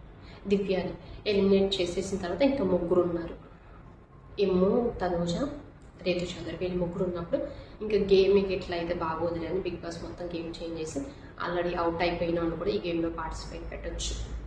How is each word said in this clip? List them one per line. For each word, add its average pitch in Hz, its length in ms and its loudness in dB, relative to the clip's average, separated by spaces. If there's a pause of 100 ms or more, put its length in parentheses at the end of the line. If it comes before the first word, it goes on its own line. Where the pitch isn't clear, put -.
(460)
దివ్యాని 190 480 2 (320)
ఎలిమినేట్ 196 540 4
చేసేసిన 185 380 -2
తర్వాత 180 240 -2
ఇంకా 262 220 4
ముగ్గురు 175 380 4
ఉన్నారు, 170 320 -2 (1080)
ఇమ్ము, 196 520 4 (100)
తనూజ, 175 320 0 (680)
రేతు 180 220 0
చౌదరి, 165 360 -8
వీళ్ళు 180 180 -2
ముగ్గురు 175 260 -2
ఉన్నప్పుడు 175 360 -2 (440)
ఇంకా 202 300 4
గేమ్ 190 200 8
మీకు 190 180 4
ఇట్లా 175 240 -2
అయితే 170 180 0
బాగోదులే" 170 520 -2
అని 180 140 -2
బిగ్ 175 160 -4
బాస్ 170 260 -8
మొత్తం 170 240 -8
గేమ్ 165 360 -6
చేంజ్ 165 180 -6
చేసి, 151 180 -6 (520)
already 175 280 0
అవుట్ 170 240 0
అయిపోయిన 170 380 0
వాళ్ళు 165 160 0
కూడా 175 140 -2
ఈ 202 80 2
గేమ్లో 170 320 -2
పార్టిసిపేట్ 160 600 -8
పెట్టొచ్చు, 170 440 -6 (320)